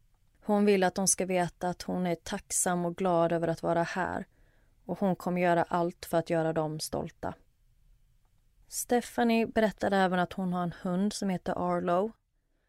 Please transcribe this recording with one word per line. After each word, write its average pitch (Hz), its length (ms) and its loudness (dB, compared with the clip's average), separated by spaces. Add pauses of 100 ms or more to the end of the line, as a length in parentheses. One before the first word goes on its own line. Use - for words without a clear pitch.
(440)
Hon 208 200 2
vill 196 200 6
att 180 100 2
de 190 140 0
ska - 180 0
veta 180 420 -2
att 175 140 -6
hon 180 240 -4
är 170 80 0
tacksam - 680 -4
och 175 120 -4
glad 170 360 2
över 165 160 0
att 165 140 -4
vara 170 200 2
här 175 440 -4 (580)
och 180 140 -8
hon 185 180 0
kommer 180 240 -2
göra 170 220 4
allt 175 440 -2
för 170 120 0
att 165 120 -2
göra 160 220 0
dem 156 280 -2
stolta. - 540 -6 (1300)
Stephanie 233 800 0
berättade 214 500 0
även 185 220 4
att 175 140 0
hon 185 200 -4
har 180 100 -2
en 170 200 -4
hund 190 300 0
som - 160 -4
heter 180 460 -2
Arlo 180 380 0 (560)